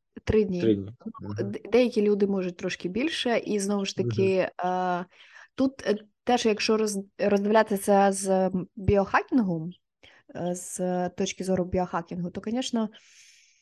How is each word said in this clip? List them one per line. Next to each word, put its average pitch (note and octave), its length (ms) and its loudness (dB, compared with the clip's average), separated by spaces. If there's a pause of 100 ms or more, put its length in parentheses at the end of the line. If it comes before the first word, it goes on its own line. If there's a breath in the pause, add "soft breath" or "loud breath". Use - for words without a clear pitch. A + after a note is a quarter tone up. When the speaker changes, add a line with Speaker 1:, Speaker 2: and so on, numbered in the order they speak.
(240)
Speaker 1:
Три A3 200 2
дні. F#3 180 -2
Speaker 2:
Три A2 140 4
дні. G2 160 -8 (140)
Speaker 1:
Ну, A3+ 60 -10 (180)
Speaker 2:
Мгм. F#3+ 220 -6
Speaker 1:
де-, - 80 -10 (120)
деякі A#3 300 4
люди G#3 260 2
можуть F#3 300 -2
трошки F3+ 320 -6
більше, A#3+ 480 -2
і G#3 220 -2
знову G3 260 -2
ж - 120 -8
Speaker 2:
Мгм. F#3+ 120 -2
Speaker 1:
таки, F#3+ 400 2 (160)
е, F3+ 400 -2 (500 soft breath)
тут, C4+ 320 -2
е, G#3 80 2 (280)
теж, A#3+ 220 2
якщо G#3+ 320 2
роз-, G3+ 260 -2 (140)
роздивлятися G3+ 960 4
з, G3 180 -4
м, F#3 460 2
біохакінгу, G3 920 2 (640 soft breath)
е, F3 200 -4
з F3+ 540 -4
точки F#3+ 340 -4
зору F#3 220 0
біохакінгу, F3+ 640 -4
то, G3 120 -10
конечно, A3+ 480 -2 (720 soft breath)